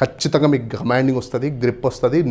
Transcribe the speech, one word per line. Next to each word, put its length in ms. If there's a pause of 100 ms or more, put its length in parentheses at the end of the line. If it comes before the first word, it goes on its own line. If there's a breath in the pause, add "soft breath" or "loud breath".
ఖచ్చితంగా 520
మీకు 200
కమాండింగ్ 460
వస్తది, 280 (140)
గ్రిప్ 260
వస్తది. 300 (120)